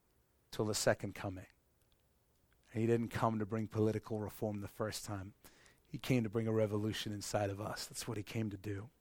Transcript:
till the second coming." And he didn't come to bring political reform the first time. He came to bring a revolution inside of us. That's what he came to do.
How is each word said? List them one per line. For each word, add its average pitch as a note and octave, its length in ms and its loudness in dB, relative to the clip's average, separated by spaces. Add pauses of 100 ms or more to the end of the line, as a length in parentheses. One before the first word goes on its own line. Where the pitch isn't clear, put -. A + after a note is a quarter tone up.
(500)
till - 140 -2
the G#2+ 120 2
second A2 380 2
coming." F#2 340 -8 (1200)
And A2+ 80 -2
he A2+ 80 4
didn't A#2 220 4
come A2+ 300 2
to G#2+ 60 0
bring G#2+ 220 -2
political G#2+ 520 2
reform G#2 420 -4
the G2 80 -8
first - 340 -4
time. G2 300 -6 (540)
He - 100 -8
came B2+ 260 4
to A2 60 0
bring A2+ 180 0
a A2+ 60 2
revolution G#2+ 580 2
inside G#2 380 0
of G2 100 -4
us. G#2 260 -6
That's - 220 -8
what A#2 80 -4
he G#2 80 -4
came A2 280 -2
to G2+ 60 -8
do. G2+ 300 -6 (140)